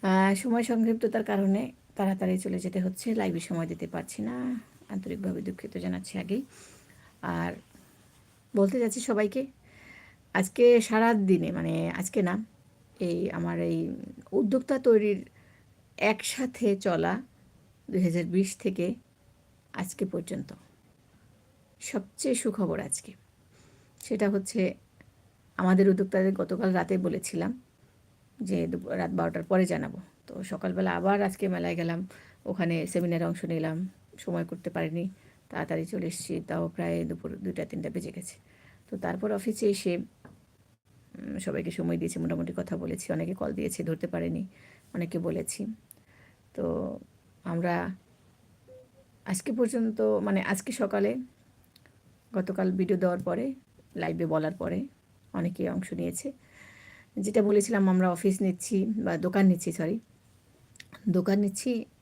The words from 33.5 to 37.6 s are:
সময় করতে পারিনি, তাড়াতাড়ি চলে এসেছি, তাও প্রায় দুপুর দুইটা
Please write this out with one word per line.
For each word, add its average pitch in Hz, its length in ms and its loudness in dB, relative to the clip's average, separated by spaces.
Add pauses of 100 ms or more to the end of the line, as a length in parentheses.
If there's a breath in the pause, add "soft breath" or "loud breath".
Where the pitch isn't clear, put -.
সময় 170 260 -4
করতে 175 260 -8
পারিনি, 170 400 -4 (380 loud breath)
তাড়াতাড়ি 160 380 -4
চলে 175 200 -4
এসেছি, 175 340 -6
তাও 165 280 -4
প্রায় - 360 -2
দুপুর 165 320 -8
দুইটা 180 280 -6